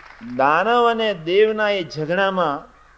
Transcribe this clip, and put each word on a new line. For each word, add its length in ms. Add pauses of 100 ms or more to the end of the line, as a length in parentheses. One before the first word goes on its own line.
(360)
દાનવ 560
અને 220
દેવના 560
એ 140
ઝઘડામાં 920 (240)